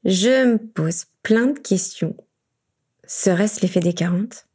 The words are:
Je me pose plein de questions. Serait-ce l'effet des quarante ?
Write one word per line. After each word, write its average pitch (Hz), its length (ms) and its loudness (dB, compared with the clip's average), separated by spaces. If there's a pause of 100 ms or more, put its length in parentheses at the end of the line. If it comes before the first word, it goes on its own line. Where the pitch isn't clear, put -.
Je 240 480 4
me 220 60 2
pose 170 480 -4 (180)
plein 226 220 2
de 285 120 -2
questions. - 580 -4 (880)
Serait-ce 196 560 0
l'effet 185 200 0
des 170 140 0
quarante ? 175 600 -4